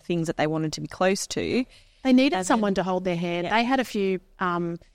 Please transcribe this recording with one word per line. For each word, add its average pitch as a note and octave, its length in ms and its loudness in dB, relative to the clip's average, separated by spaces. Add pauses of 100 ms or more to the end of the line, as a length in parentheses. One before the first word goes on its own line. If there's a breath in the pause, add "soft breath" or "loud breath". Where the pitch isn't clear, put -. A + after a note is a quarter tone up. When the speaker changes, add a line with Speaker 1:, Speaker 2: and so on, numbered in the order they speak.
Speaker 1:
things E3 220 -2
that E3 100 -4
they D3 80 2
wanted D#3 280 -2
to D#3 80 -10
be D3+ 60 -8
close F#3+ 400 0
to. F3+ 380 -2 (380 soft breath)
Speaker 2:
They C4 100 4
needed C4 220 6
Speaker 1:
And F#3 60 -2
then F#3 40 -6
Speaker 2:
someone G#3 300 2
to F#3 80 0
hold F#3 220 -2
their F3+ 100 0
hand. F3 320 -2
Speaker 1:
Yeah. G#3+ 100 0
Speaker 2:
They A#3 60 4
had C4 160 2
a A#3+ 60 -2
few, F#3+ 340 0 (200)
um, F3 380 -2 (180)